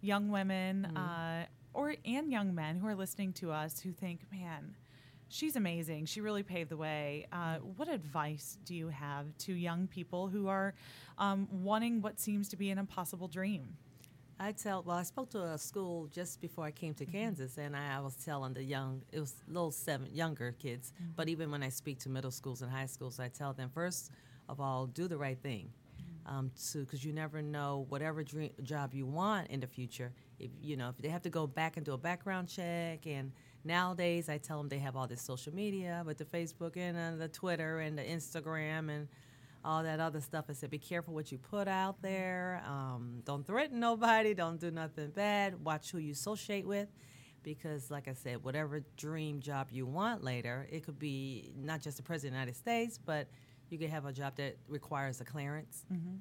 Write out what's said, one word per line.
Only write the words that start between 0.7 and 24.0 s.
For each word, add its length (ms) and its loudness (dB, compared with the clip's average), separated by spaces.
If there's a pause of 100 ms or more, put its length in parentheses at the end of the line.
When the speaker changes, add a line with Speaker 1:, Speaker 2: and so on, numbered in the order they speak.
Speaker 2:
Mm-hmm. 40 2
Speaker 1:
uh, 480 2 (280)
or, 220 2 (100)
and 240 2
young 240 4
men 240 2
who 100 2
are 80 4
listening 380 0
to 180 -2
us 280 0
who 120 -4
think, 300 -4 (100)
"Man, 440 -6 (520)
she's 280 0
amazing. 500 2
She 160 -2
really 220 2
paved 260 0
the 80 -2
way." 540 0
Uh, 240 2
Speaker 2:
Mm-hmm. 120 -4 (100)
Speaker 1:
what 120 0
advice 760 0
do 100 -6
you 140 -2
have 360 -2 (140)
to 140 -2
young 340 2
people 400 -2
who 200 2
are, 280 4 (420)
um, 320 4
wanting 520 4
what 180 -2
seems 300 2
to 80 -4
be 120 2
an 80 2
impossible 500 -2
dream? 500 -2 (600)
Speaker 2:
I 120 0
tell, 320 0
well, 140 2
I 60 2
spoke 280 -2
to 120 0
a 140 0
school 500 -2
just 340 -6
before 240 -4
I 60 -2
came 240 -4
to 100 -4
Speaker 1:
Mm-hmm. 80 -6
Speaker 2:
Kansas, 440 0
and 180 -4
I, 220 -2
I 40 0
was 140 -4
telling 380 -2
the 100 -4
young, 380 0 (100)
it 80 -2
was 140 -2 (140)
little 240 2
seven, 420 0
younger 400 2
kids, 420 -4
Speaker 1:
Mm-hmm. 200 -6
Speaker 2:
but 140 2
even 220 2
when 120 0
I 60 2
speak 300 -4
to 100 -6
middle 220 0
schools 300 -4
and 100 -4
high 160 0
schools, 320 -6
I 100 -2
tell 240 -4
them, 200 -4
first 380 0 (380)